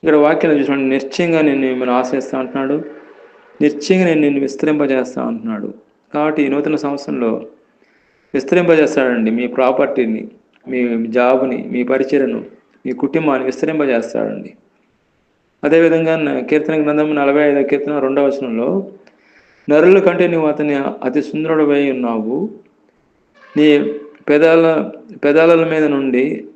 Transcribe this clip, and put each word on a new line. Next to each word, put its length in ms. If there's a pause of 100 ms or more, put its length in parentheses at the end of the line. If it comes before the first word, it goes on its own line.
ఇక్కడ 120
వాక్యాలు 420
చూసినట్టు 260
నిశ్చయంగా 560
నేను 200
మిమ్మల్ని 340
ఆశ్రయిస్తా 440
అంటున్నాడు, 440 (800)
నిశ్చయంగా 420
నేను 160
నిన్ను 200
విస్తరింపజేస్తా 800
అంటున్నాడు. 520 (400)
కాబట్టి 280
ఈ 60
నూతన 280
సంవత్సరంలో 680 (920)
విస్తరింపజేస్తాడండి. 960
మీ 160
ప్రాపర్టీని, 840 (400)
మీ 380
జాబ్ని, 680
మీ 100
పరిచర్యను, 640 (420)
మీ 60
కుటుంబాన్ని 540
విస్తరింపజేస్తాడండి. 1080 (1080)
అదేవిధంగా 520
న-, 240
కీర్తన 440
గ్రంథం 300
నలభై 280
ఐదో 200
కీర్తన 360
రెండవ 280
వచనంలో, 640 (800)
"నరుల 280
కంటే 300
నువ్వు 200
అతని 260
అతి 480
సుందరుడవై 680
ఉన్నావు, 580 (1080)
నీ 360 (360)
పెదాల, 640 (340)
పెదాల 440
మీద 160
నుండి 600 (120)